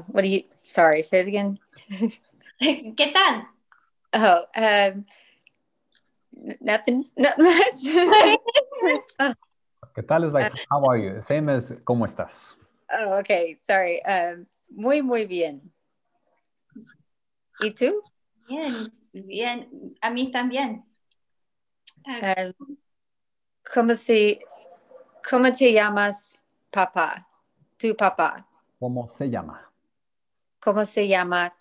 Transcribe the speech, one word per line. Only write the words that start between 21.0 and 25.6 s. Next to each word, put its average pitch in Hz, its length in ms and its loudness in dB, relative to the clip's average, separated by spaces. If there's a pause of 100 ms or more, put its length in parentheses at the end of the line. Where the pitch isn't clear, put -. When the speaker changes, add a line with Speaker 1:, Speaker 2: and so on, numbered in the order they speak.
Speaker 2:
Ah, 196 400 -4 (140)
Speaker 1:
Um, 277 180 -18 (960)
¿cómo 233 220 2
se, 214 440 2 (880)
cómo 254 220 4
te 254 220 4